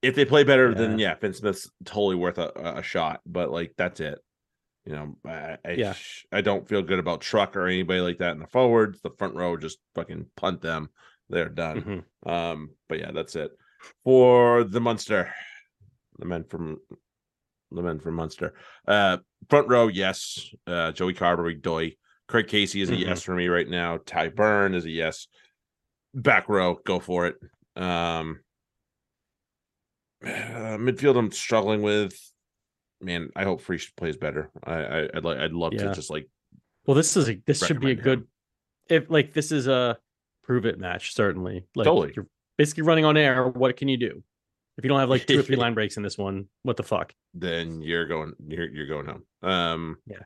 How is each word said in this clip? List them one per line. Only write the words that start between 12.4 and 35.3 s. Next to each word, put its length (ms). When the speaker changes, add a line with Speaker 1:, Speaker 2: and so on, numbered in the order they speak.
Speaker 1:
but 120
yeah, 100
that's 240
it 160
for 600
the 180
Munster. 500
The 80
men 180
from, 320
the 100
men 160
from 160
Munster. 400
Uh, 300
front 180
row, 220
yes. 640
Uh, 240
Joey 220
Carberry, 400
doy. 420
Craig 200
Casey 340
is 80
a 20
Speaker 2:
Mm-hmm. 160
Speaker 1:
yes 140
for 120
me 140
right 200
now. 360
Ty 240
Byrne 460
is 100
a 60
yes. 360
Back 340
row, 360
go 160
for 260
it. 100
Um, 580
<sighs> 60
uh, 540
midfield, 400
I'm 120
struggling 520
with. 360
Man, 340
I 80
hope 160
Frisch 340
plays 220
better. 340
I, 100
I, 400
I'd 100
like, 140